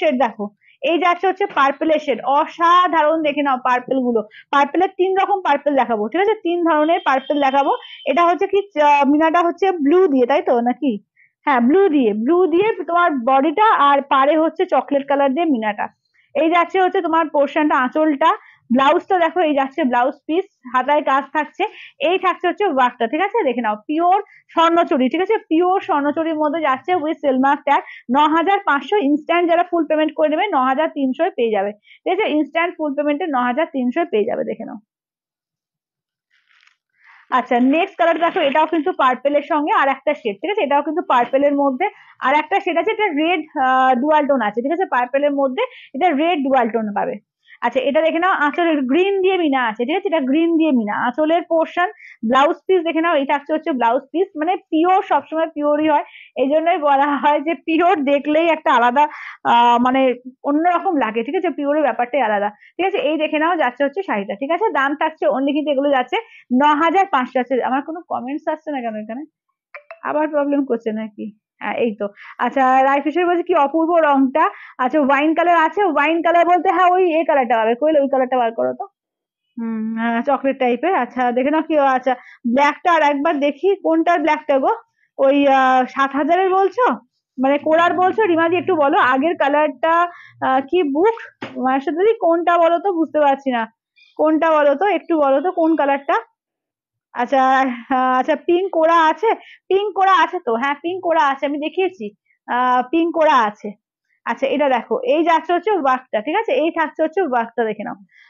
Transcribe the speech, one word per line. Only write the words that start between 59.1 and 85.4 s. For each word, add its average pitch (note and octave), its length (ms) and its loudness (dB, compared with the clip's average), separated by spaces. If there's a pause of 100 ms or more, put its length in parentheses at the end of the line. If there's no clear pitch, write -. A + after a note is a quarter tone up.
আহ, A#3+ 260 4 (100)
মানে C4 140 2 (500)
অন্যরকম E4+ 440 0 (100)
লাগে, A3 220 -4
ঠিক D4 140 -4
আছে? E4+ 180 -2
পিওরের D4 300 0
ব্যাপারটাই A#3+ 400 -2
আলাদা, G#3 200 -2 (280)
ঠিক F4+ 120 -2
আছে? F#4 100 -2 (100)
এই D#4 140 0
দেখে D4+ 200 -2
নাও E4+ 200 0
যাচ্ছে B3 240 -2
হচ্ছে C#4 220 -6
শাড়িটা, G#3 320 -4
ঠিক C#4 160 -6
আছে? G#4 100 -2 (120)
দাম C#4 120 0 (120)
থাকছে D#4+ 220 -4 (120)
only C#4 200 0
কিন্তু D4+ 180 -2
এগুলো C#4 220 0
যাচ্ছে B3+ 200 -2 (440)
ন - 20 4 (200)
হাজার E4+ 220 2 (100)
পাঁচশো। B3+ 280 -2
আছে, C4 120 -4 (140)
আমার C4+ 200 -2
কোনো D#4+ 100 -12 (120)
কমেন্টস C4+ 340 -8 (100)
আসছে D#4 200 -10
না C4+ 100 -6
কেন A3 180 -6
এখানে? A3+ 200 -12 (840)
আবার D4+ 160 -2 (100)
প্রবলেম C#4+ 260 0 (100)
করছে A3+ 200 -4 (100)
নাকি? G#3+ 260 -12 (340)
হ্যাঁ, G#3 160 -8
এই A3+ 220 -2
তো। G#3 80 -6 (320)
আচ্ছা, C4 440 2
রায়কিশোর C#4+ 440 0
বলছে, F4 160 0
"কি E4+ 120 -2
অপূর্ব D#4+ 420 0
রংটা।" D4 540 2 (280)
আচ্ছা, C4 220 0
ওয়াইন C#4+ 340 2
কালার E4+ 220 2
আছে? D#4+ 280 2
ওয়াইন D#4 380 0
কালার E4+ 240 4
বলতে, F4 220 2
হ্যাঁ, F4+ 220 2
ওই F4+ 220 2
এ D#4+ 120 0
কালারটা B3+ 320 2
পাবে। A3+ 180 0
কোয়েল, D4+ 220 0
ওই C#4 120 2
কালারটা C4 280 0
বার A3+ 160 0
করো B3+ 200 -2
তো। B3+ 120 -12 (760)
হুম, A3+ 380 -6
আহ, A#3 240 -2
চকলেট C4+ 360 -2
টাইপের। B3 360 0
আচ্ছা, B3 380 -2
দেখে B3+ 180 0
নাও D#4+ 120 0
কি, D#4 160 -2
আচ্ছা, C4 360 2 (340)
ব্ল্যাকটা C#4+ 440 0
আর D#4 100 2
একবার D4 380 0
দেখি, D4 340 0
কোনটার E4 460 0
ব্ল্যাকটা D4 380 0
গো? E4 140 0 (460)
ওই, C#4 300 4